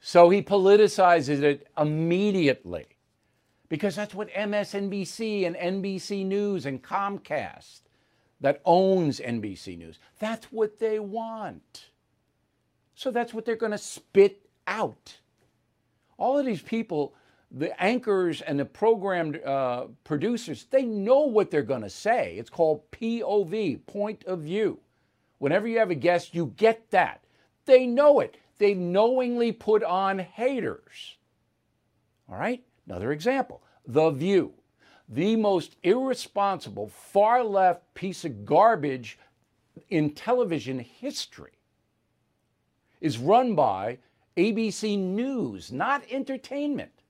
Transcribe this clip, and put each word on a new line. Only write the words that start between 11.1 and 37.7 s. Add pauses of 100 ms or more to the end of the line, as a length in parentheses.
So
that's
what
they're
gonna
spit (200)
out. (1000)
All
of
these
people, (360)
the
anchors
and
the
program,
uh, (180)
producers,
they
know
what
they're
gonna
say.
It's
called
P
O
V,
point
of
view. (580)
Whenever
you
have
a
guest,
you
get
that. (400)
They
know
it. (220)
They
knowingly
put
on
haters. (1120)
All
right? (240)
Another
example, (240)
The
View. (560)
The
most
irresponsible,
far-left